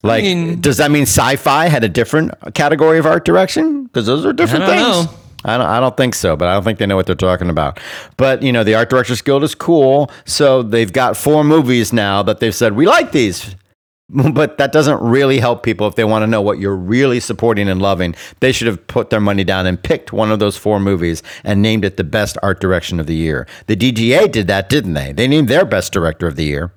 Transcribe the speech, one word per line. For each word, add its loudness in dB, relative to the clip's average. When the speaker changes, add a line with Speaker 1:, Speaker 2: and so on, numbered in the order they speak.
Speaker 1:
Like, 2
Speaker 2:
I 0
mean -4
Speaker 1:
does 2
that 2
mean 4
sci-fi 2
had 2
a 0
different 0
category 4
of 2
art 2
direction? 0
'Cause -2
those 0
are 0
different 0
Speaker 2:
I 2
don't -
Speaker 1:
things. 2
Speaker 2:
know. -10
Speaker 1:
I 0
don't, 0
I 2
don't 0
think 0
so, 0
but 0
I 2
don't 0
think -2
they 0
know 0
what 0
they're -2
talking 0
about. -2
But, 0
you 0
know, 2
the 2
Art 0
Directors 0
Guild 2
is -4
cool, 2
so 2
they've 0
got 0
four 2
movies 2
now 0
that -2
they've -2
said, 0
"We 2
like 2
these." -2
<laughs> -20
But 0
that 0
doesn't 2
really 2
help -2
people -2
if -6
they 0
wanna 0
know 0
what 0
you're -2
really 0
supporting -2
and -2
loving. -2
They 2
should -2
have -6
put -4
their 0
money 0
down -2
and -2
picked -4
one 0
of 0
those 0
four -2
movies -2
and 0
named 0
it -4
the -4
best -4
art -2
direction -2
of -6
the -4
year. -4
The 0
D 2
G 0
A 4
did -2
that, -2
didn't -2
they? -6
They -2
named 2
their 2
best -2
director -2
of -6
the -4
year. -6